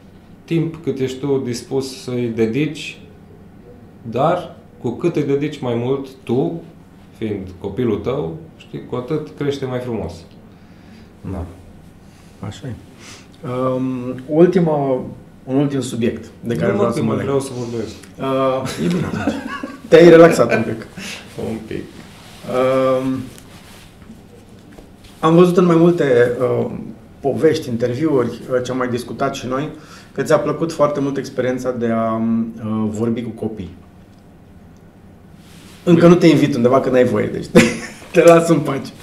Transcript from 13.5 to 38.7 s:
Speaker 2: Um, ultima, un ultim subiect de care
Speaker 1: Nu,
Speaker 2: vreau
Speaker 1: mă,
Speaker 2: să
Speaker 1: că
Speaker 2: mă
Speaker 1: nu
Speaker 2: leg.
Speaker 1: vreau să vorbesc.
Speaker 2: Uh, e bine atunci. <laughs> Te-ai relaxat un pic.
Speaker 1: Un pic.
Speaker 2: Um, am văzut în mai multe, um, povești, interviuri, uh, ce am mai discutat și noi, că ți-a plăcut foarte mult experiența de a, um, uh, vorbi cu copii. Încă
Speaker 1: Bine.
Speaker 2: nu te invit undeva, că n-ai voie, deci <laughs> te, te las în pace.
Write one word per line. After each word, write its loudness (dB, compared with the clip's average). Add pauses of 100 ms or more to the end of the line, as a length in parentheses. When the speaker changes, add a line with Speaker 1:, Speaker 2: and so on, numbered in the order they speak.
Speaker 2:
Um, -6
ultima, 4 (540)
un -4
ultim 0
subiect -4 (100)
de -4
care 0
Speaker 1:
Nu, 0
Speaker 2:
vreau 2
Speaker 1:
mă, -2
Speaker 2:
să -4
Speaker 1:
că 0
Speaker 2:
mă 0
Speaker 1:
nu 0
Speaker 2:
leg. -4
Speaker 1:
vreau 0
să -6
vorbesc. -8 (240)
Speaker 2:
Uh, -2
e 0
bine -2
atunci. -4 (300)
<laughs> -16
Te-ai 10
relaxat 8
un 0
pic. -6 (640)
Speaker 1:
Un -6 (100)
pic. -10 (1200)
Speaker 2:
Um, -4 (2000)
am 4
văzut 6
în 6
mai 4
multe, 4
um, -2 (300)
povești, 0
interviuri, -2 (240)
uh, 0
ce -8
am -4
mai -4
discutat -6
și -10
noi, -4 (440)
că -6
ți-a 4
plăcut -4
foarte 0
mult -4
experiența -4
de -4
a, 0
um, -2 (120)
uh, -2
vorbi -2
cu -8
copii. -10 (2250)
Încă 6
Speaker 1:
Bine. 10
Speaker 2:
nu 6
te 6
invit 6
undeva, 4
că -2
n-ai 6
voie, 0
deci -8
<laughs> -6
te, 8 (520)
te 4
las 8
în 4
pace. -6 (120)